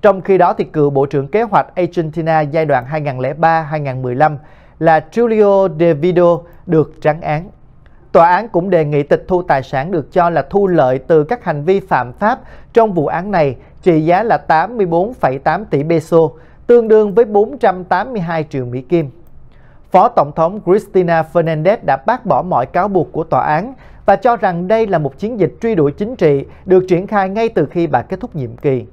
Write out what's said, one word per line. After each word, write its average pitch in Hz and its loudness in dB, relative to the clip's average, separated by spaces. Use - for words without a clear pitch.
Trong 196 2
khi 190 0
đó 175 2
thì 190 -4
cựu 147 0
Bộ 139 0
trưởng 139 -4
Kế 208 -2
hoạch 196 -2
Argentina 160 -2
giai 156 -2
đoạn 135 0
hai 156 -6
nghìn 143 -6
lẻ 131 -4
ba 165 0
hai 151 -6
nghìn 131 -6
mười 123 -4
lăm 151 0
là 160 2
Julio 202 2
De 170 2
Vito 170 2
được 156 0
trắng 156 -2
án. 156 -6
Tòa 170 6
án 190 0
cũng 185 -2
đề 165 2
nghị 147 -2
tịch 160 0
thu 180 0
tài 151 0
sản 139 -6
được 160 -6
cho 170 2
là 160 0
thu 202 0
lợi 139 2
từ 151 2
các 240 -6
hành 147 -6
vi 190 0
phạm 127 -4
pháp 208 -2
trong 220 4
vụ 160 -2
án 180 -6
này, 151 0
trị 160 2
giá 175 2
là 208 0
tám 170 -2
mươi 208 0
bốn 175 -2
phẩy 135 -2
tám 160 -2
tỷ 156 -2
peso, 165 0
tương 240 4
đương 214 4
với 233 4
bốn 214 -2
trăm 185 -2
tám 196 -4
mươi 226 -6
hai 165 -6
triệu 131 -6
Mỹ 123 -8
Kim. 156 -2
Phó 190 4
Tổng 147 0
thống 175 -2
Cristina 175 0
Fernandez 165 0
đã 135 0
bác 254 -2
bỏ 143 0
mọi 147 -2
cáo 180 -2
buộc 180 -2
của 156 -6
tòa 143 -2
án 175 -4
và 196 4
cho 240 0
rằng 180 -4
đây 220 0
là 190 -2
một 143 -6
chiến 220 -6
dịch 160 0
truy 226 -2
đuổi 143 0
chính 214 -8
trị 143 0
được 185 4
triển 180 0
khai 196 -2
ngay 220 -2
từ 185 -2
khi 170 -4
bà 139 0
kết 185 -10
thúc - -12
nhiệm 123 -10
kỳ. 131 -4